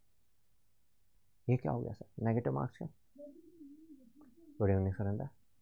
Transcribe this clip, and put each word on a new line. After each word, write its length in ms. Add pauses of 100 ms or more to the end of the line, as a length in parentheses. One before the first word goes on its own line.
(1500)
ये 100
क्या 140
हो 80
गया 140
सर, 120 (200)
नेगेटिव 280
मार्क्स 240
क्यों? 120 (1700)
गुड 100
इवनिंग 240
सुरेंद्र। 340 (340)